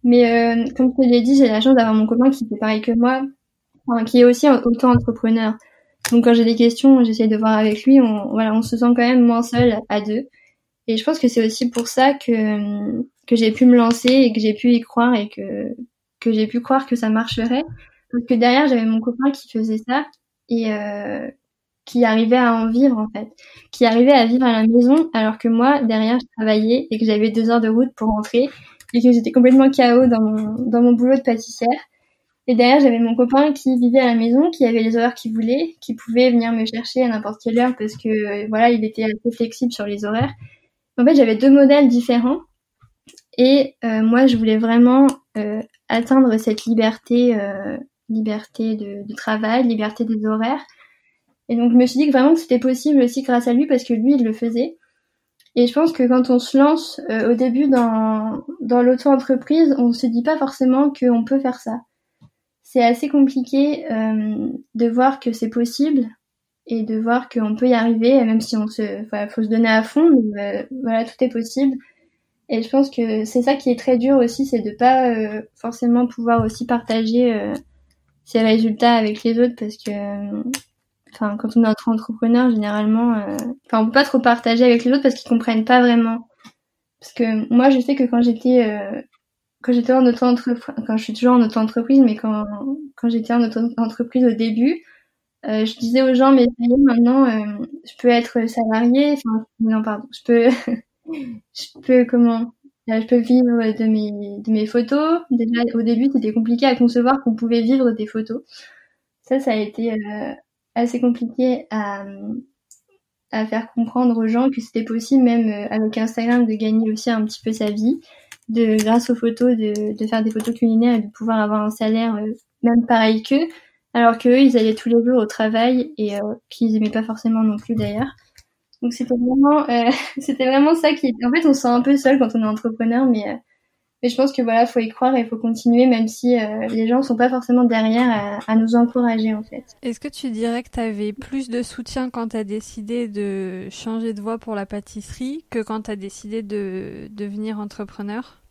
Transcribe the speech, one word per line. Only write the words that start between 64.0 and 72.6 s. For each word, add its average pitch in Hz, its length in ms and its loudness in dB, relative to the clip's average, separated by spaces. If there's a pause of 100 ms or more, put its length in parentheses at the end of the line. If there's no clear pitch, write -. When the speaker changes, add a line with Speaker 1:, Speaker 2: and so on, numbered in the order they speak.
Speaker 1:
de 233 140 0
voir 254 300 0
que 233 140 -6
c'est 226 160 -6
possible 240 580 -2 (600)
et 226 160 -4
de 220 140 -6
voir 240 300 -2
qu'on 214 280 -4
peut 247 120 0
y 247 60 4
arriver, 233 500 2
même 220 160 2
si 220 160 -6
on 214 120 -2
se, 208 360 -8
enfin, 208 240 -8
faut 220 160 -6
se 214 60 -4
donner 226 180 2
à 220 160 2
fond, 311 260 2
mais, 214 320 2
euh, 202 220 -6 (200)
voilà, 226 200 -2
tout - 180 -6
est 254 80 0
possible. 247 460 -2 (720)
Et 220 140 -4